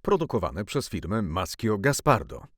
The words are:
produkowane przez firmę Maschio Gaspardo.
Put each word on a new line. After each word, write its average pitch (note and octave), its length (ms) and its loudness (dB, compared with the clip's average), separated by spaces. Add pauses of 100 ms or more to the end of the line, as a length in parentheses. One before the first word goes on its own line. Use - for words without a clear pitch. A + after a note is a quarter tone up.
produkowane A2+ 640 0
przez - 240 -4
firmę F2+ 320 -4
Maschio F#2 560 -2
Gaspardo. C3 720 0 (100)